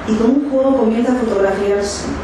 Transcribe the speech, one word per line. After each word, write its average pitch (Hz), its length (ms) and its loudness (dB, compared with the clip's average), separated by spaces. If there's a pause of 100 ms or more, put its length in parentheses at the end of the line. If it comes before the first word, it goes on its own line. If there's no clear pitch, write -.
y 220 60 0
con 226 160 2
un 285 200 0
juego 262 280 2
comienza 233 340 0
a 247 40 2
fotografiarse 202 880 -2 (180)